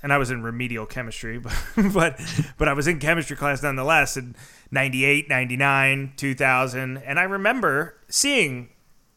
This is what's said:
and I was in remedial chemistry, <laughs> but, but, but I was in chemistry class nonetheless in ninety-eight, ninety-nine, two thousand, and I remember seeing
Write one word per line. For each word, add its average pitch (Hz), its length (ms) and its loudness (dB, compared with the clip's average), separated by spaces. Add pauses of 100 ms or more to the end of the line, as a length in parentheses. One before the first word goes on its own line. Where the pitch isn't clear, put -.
and 143 80 -4
I 143 60 4
was 127 140 0
in 120 120 -4
remedial 117 440 -6
chemistry, 117 520 -10
<laughs> - 20 -10
but, 117 120 -8 (400)
but, 170 280 2 (360)
but - 120 2
I 143 40 2
was 143 140 0
in 165 140 0
chemistry 151 360 0
class 143 260 -2
nonetheless 139 540 2
in 123 180 -8 (360)
ninety-eight, 135 580 2
ninety-nine, 135 880 2
two 135 180 -2
thousand, 131 640 0
and 139 200 -4
I 180 60 2
remember 190 720 0 (120)
seeing 156 600 0 (460)